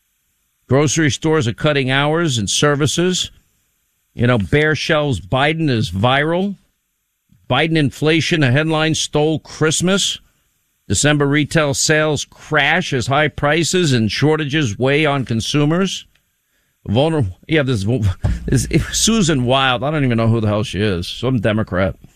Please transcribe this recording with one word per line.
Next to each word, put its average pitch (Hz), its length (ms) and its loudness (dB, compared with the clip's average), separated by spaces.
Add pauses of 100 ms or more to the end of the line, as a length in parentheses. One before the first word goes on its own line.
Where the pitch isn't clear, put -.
(680)
Grocery 147 440 2
stores 156 360 0
are 117 60 -2
cutting 139 380 -2
hours 147 480 0
and 98 100 -2
services. 151 800 0 (840)
You 120 120 0
know, 123 120 4
Bear 147 360 0
Shells 147 460 -2
Biden 151 480 0
is 110 220 -2
viral. 147 640 0 (920)
Biden 160 260 2
inflation, 156 640 0
a 123 80 4
headline, 156 440 0
stole 151 460 -2
Christmas. 175 800 -2 (680)
December 143 380 2
retail 147 480 0
sales 151 500 0
crash 151 680 -2
as 123 140 -2
high 147 200 2
prices 156 640 0
and 110 180 2
shortages 147 680 0
weigh 143 260 2
on 139 220 0
consumers. 151 800 -2 (800)
Vulner-, 135 460 0 (120)
yeah, 151 160 2
this, 120 220 -2 (640)
this, 127 200 0 (260)
Susan 170 520 0
Wild, 127 380 2
I 143 80 -2
don't 151 140 0
even 117 140 2
know 113 100 2
who 113 120 2
the 104 80 0
hell 104 140 0
she 95 180 -6
is, 92 280 -2
some 127 320 -4
Democrat. 98 560 -2 (200)